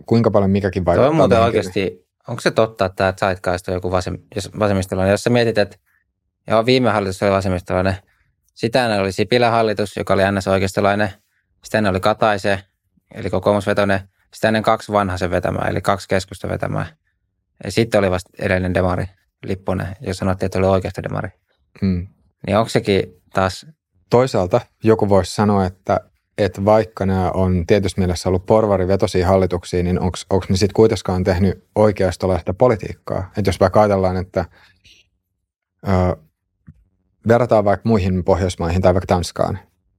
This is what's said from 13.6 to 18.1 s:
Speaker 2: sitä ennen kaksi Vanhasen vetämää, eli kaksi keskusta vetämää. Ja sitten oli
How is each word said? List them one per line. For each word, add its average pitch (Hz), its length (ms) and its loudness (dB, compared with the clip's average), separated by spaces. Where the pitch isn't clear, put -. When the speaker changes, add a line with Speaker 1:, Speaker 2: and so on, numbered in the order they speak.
Speaker 2:
sitä - 140 -2
ennen 110 140 0
kaksi 110 300 -2
Vanhasen 92 380 0
vetämää, 92 380 -2
eli 98 120 -4
kaksi 98 280 -2
keskusta 95 400 -4
vetämää. 98 380 -6
Ja 101 80 -8
sitten 113 260 0
oli 98 120 2